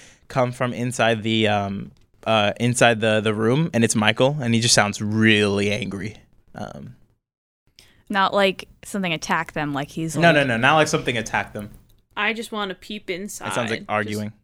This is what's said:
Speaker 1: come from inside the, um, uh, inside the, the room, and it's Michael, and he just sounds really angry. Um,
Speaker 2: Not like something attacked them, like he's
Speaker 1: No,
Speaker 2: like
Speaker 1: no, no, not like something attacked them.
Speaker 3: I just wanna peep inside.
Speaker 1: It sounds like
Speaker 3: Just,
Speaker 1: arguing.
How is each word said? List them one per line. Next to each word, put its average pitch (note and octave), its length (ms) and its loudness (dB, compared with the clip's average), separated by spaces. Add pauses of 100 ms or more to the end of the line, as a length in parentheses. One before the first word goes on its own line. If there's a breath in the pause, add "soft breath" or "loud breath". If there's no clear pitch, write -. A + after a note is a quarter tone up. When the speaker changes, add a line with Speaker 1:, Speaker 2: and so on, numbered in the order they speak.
(280 soft breath)
Speaker 1:
come B2 240 0
from B2 200 -4
inside A#2 520 0
the, A2 240 2
um, G2+ 420 -2 (360)
uh, G#2+ 340 2
inside A#2+ 400 2
the, A2 200 2
the G#2+ 140 0
room, B2 400 0
and A#2 80 4
it's A2+ 140 2
Michael, A#2 440 2
and A#2 140 0
he A2+ 60 4
just A2+ 140 2
sounds G#2 280 2
really G#2 720 2
angry. G2 440 -6 (380)
Um, - 400 -14 (1120 soft breath)
Speaker 2:
Not G3 240 0
like G3 360 0 (160)
something F#3 280 -4
attacked E3 420 -4
them, D3 200 -4
like C#3 160 -6
he's D#3+ 260 -6
Speaker 1:
No, E3+ 120 6
Speaker 2:
like D#3 80 6
Speaker 1:
no, C#3+ 80 4
no, A#2+ 120 0
not C3+ 200 4
like D#3 120 4
something C3+ 300 -2
attacked G#2+ 360 -4
them. G#2 160 -10 (500)
Speaker 3:
I G#3+ 120 -2
just A3+ 180 -10
wanna G3+ 240 -6
peep G#3 360 -14
inside. F#3 400 -10
Speaker 1:
It F#2+ 40 -4
sounds A#2 160 -4
like B2 120 -4
Speaker 3:
Just, - 80 -14
Speaker 1:
arguing. G#2+ 420 -4 (120)